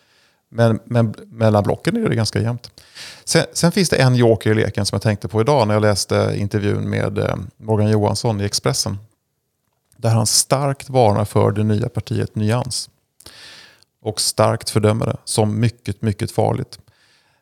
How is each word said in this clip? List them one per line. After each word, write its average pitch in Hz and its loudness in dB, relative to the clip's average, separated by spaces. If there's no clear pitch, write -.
Men, 113 2
men 117 0
mellan 110 2
blocken 208 -2
är - 0
det - 0
ganska 110 -2
jämnt. 120 -6
Sen, - 0
sen 170 0
finns 185 0
det - 0
en 127 4
joker 113 4
i 107 4
leken 101 0
som - -4
jag 101 -4
tänkte 104 -2
på 107 -2
idag 120 2
när 104 2
jag 107 4
läste 104 0
intervjun 101 -2
med, 104 -2
eh, 95 -2
Morgan 107 0
Johansson 107 0
i 101 -2
Expressen, 107 -4
där 117 0
han 113 2
starkt 139 -2
varnar 110 4
för 107 2
det 104 -2
nya 107 0
partiet 107 -6
Nyans 110 -4
och 107 -6
starkt - 0
fördömer 107 0
det - -4
som 107 0
mycket, - -4
mycket 107 -4
farligt. - -2